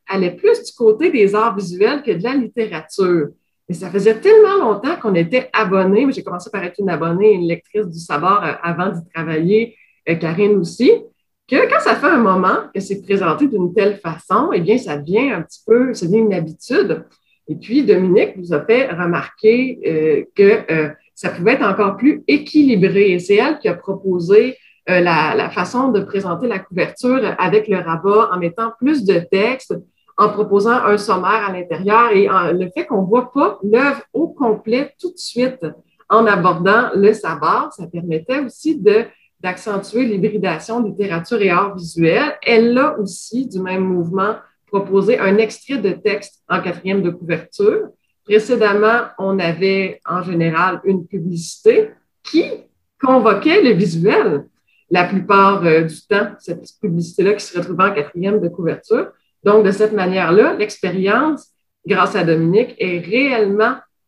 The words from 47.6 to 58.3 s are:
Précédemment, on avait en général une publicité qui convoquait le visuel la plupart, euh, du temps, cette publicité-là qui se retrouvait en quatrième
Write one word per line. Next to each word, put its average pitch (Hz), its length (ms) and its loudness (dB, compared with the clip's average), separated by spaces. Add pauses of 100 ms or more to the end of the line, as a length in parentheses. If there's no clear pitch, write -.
Précédemment, 214 840 2 (120)
on 190 220 -2
avait 190 680 -2
en 180 160 -6
général 170 640 -2
une 190 220 -2
publicité 185 840 0 (320)
qui 330 220 0 (580)
convoquait 262 600 4
le 254 80 6
visuel 180 720 0 (460)
la 180 140 2
plupart, 196 600 2
euh, 160 160 4
du - 260 -8
temps, 202 220 0 (100)
cette - 240 -12 (180)
publicité-là 175 520 -2
qui 208 120 -6
se - 140 -8
retrouvait 175 260 -2
en 196 100 0
quatrième 180 460 -4